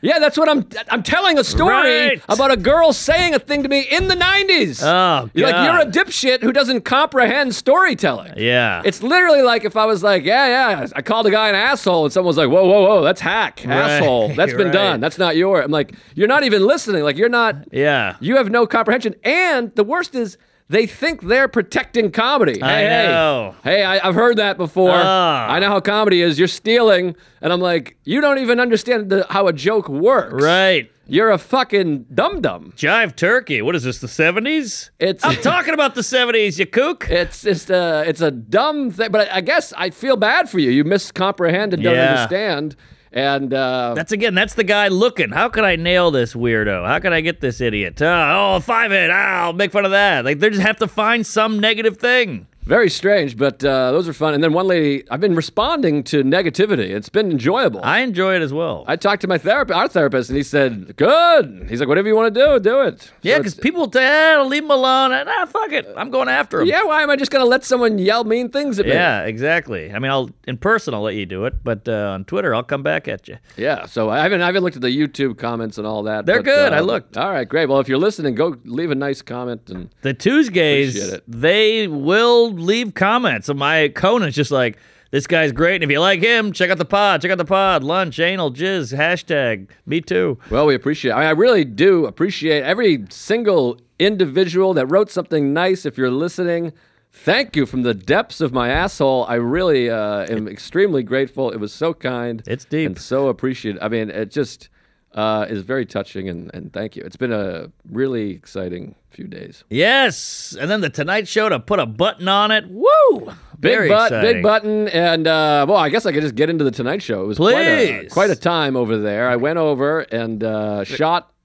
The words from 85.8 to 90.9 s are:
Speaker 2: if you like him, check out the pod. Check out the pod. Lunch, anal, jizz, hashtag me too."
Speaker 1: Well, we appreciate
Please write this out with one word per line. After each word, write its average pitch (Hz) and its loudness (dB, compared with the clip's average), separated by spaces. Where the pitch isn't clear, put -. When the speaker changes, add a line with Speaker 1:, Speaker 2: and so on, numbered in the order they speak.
Speaker 2:
if 143 0
you 147 2
like 185 2
him, 220 0
check 180 -2
out 185 0
the 165 -2
pod. 196 2
Check 185 -4
out 190 -2
the 175 -2
pod. 190 2
Lunch, 165 -2
anal, 170 0
jizz, 143 -4
hashtag 143 -2
me 151 -2
too." 175 -2
Speaker 1:
Well, 131 2
we 151 4
appreciate 131 -2